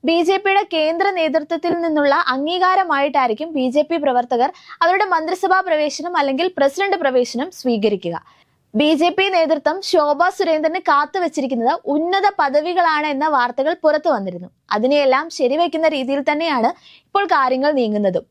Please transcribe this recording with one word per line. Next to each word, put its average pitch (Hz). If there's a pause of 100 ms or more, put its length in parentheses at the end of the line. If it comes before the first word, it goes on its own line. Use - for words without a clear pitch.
ബി 330 (100)
ജെ 392
പിയുടെ 392 (120)
കേന്ദ്ര 330 (120)
നേതൃത്വത്തിൽ 320 (100)
നിന്നുള്ള 294 (200)
അംഗീകാരമായിട്ടായിരിക്കും 302
ബി 254 (100)
ജെ 294
പി 339
പ്രവർത്തകർ 247 (340)
അവരുടെ 370
മന്ത്രിസഭാ 370
പ്രവേശനം 302
അല്ലെങ്കിൽ 277 (100)
പ്രസിഡന്റ് 359
പ്രവേശനം 254 (100)
സ്വീകരിക്കുക. 202 (640)
ബി 294 (120)
ജെ 349
പി 381 (100)
നേതൃത്വം 320 (140)
ശോഭാ 294 (120)
സുരേന്ദ്രന് 320
കാത്തുവച്ചിരിക്കുന്നത് 285 (200)
ഉന്നത 359 (140)
പദവികളാണ് 302
എന്ന 285
വാർത്തകൾ 269
പുറത്തു 302
വന്നിരുന്നു. 180 (280)
അതിനെയെല്ലാം 269 (100)
ശരിവയ്ക്കുന്ന 320
രീതിയിൽ 269 (100)
തന്നെയാണ് 294 (360)
ഇപ്പോൾ 403 (100)
കാര്യങ്ങൾ 262
നീങ്ങുന്നതും. 208